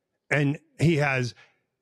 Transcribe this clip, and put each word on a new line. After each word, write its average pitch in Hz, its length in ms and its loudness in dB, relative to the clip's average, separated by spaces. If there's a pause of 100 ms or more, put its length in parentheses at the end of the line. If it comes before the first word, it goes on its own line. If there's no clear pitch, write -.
(300)
and 143 280 0 (220)
he 160 160 4
has 135 400 -2 (460)